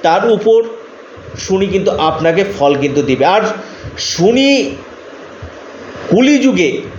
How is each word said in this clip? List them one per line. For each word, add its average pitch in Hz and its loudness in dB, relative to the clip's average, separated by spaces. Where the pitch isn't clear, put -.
তার 170 4
উপর 226 4
শনি 190 0
কিন্তু 190 2
আপনাকে 165 2
ফল 143 4
কিন্তু 143 0
দিবে। 127 2
আর 214 2
শনি 240 2
কলিযুগে 247 4